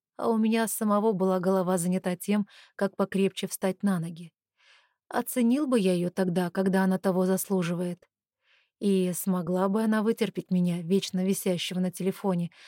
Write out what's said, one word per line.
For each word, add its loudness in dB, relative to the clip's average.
а -2
у 2
меня 2
самого 0
была 2
голова 2
занята -2
тем, -2
как -2
покрепче -2
встать -4
на 0
ноги. -12
Оценил 0
бы 2
я 4
ее 0
тогда, 0
когда 2
она 2
того 2
заслуживает. -2
И 2
смогла 0
бы 0
она 2
вытерпеть -2
меня, 2
вечно 0
висящего -2
на 0
телефоне, -2